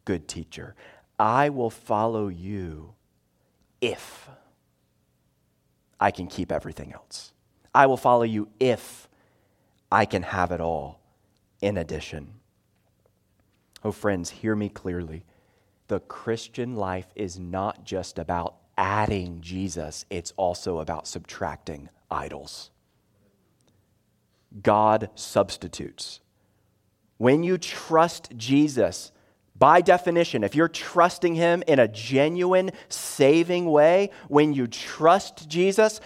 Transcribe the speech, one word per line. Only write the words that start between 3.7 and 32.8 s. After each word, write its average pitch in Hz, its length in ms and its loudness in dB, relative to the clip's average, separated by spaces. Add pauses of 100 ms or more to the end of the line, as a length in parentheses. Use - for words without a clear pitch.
if - 480 -8 (1700)
I 98 120 2
can 90 160 -10
keep - 240 -8
everything 76 420 -8
else. - 400 -20 (400)
I 139 120 8
will 135 120 2
follow 123 260 4
you 107 260 -2 (100)
if - 480 -2 (840)
I 101 140 4
can 95 180 -4
have 90 280 -2
it 85 80 -4
all 80 400 -6 (640)
in 101 160 -2
addition." 78 640 -10 (1400)
Oh, 107 80 -2
friends, 98 380 -2
hear 110 260 -4
me 104 140 -4
clearly. 87 560 -10 (600)
The 98 120 -4
Christian 120 760 -8
life 92 400 -6
is 92 220 -8
not 92 460 -6
just - 340 -8
about 85 380 -6 (220)
adding 95 640 -2
Jesus, 87 680 -8
it's 90 280 -10
also 90 420 -4
about 78 280 -8
subtracting 78 840 -10 (200)
idols. 73 640 -10 (1900)
God 107 540 4
substitutes. - 1080 -6 (960)
When 135 260 4
you 180 140 0
trust - 800 0
Jesus, 127 760 0 (440)
by 160 260 8
definition, 170 600 2
if 101 120 -2
you're 165 120 4
trusting - 680 0
him 170 320 2
in 143 120 6
a 113 80 6
genuine, 160 840 0 (160)